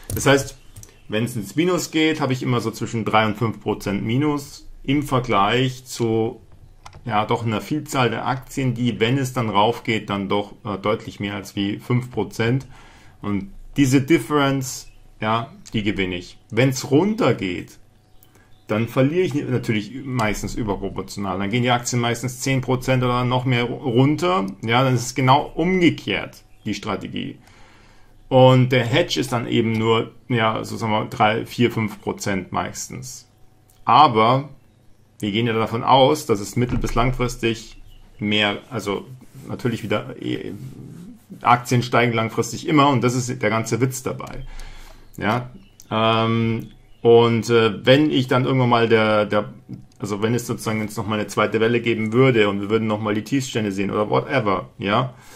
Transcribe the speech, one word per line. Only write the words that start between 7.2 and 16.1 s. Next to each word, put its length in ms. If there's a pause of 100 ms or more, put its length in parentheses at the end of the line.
doch 200
einer 140
Vielzahl 500
der 180
Aktien, 480
die, 260
wenn 160
es 160
dann 160
raufgeht, 600
dann 200
doch, 240 (100)
äh, 140
deutlich 420
mehr 160
als 200
wie 240
fünf 320
Prozent. 540 (560)
Und 280 (260)
diese 260
Difference, 880 (300)
ja, 320 (220)
die 100
gewinne 320